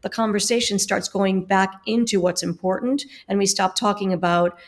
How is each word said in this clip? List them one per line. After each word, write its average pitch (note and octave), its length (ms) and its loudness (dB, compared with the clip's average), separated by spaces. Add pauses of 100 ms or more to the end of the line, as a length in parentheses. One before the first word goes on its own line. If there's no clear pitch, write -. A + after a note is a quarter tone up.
the G#3 80 -8
conversation G#3+ 680 0
starts F#3+ 280 -2
going F#3+ 380 0
back F#3+ 260 2 (140)
into A3+ 340 0
what's F3+ 220 2
important F#3 640 -2 (240)
and G3 100 0
we G3 80 2
stop G3 300 0
talking G3+ 360 -2
about, F3 460 0 (100)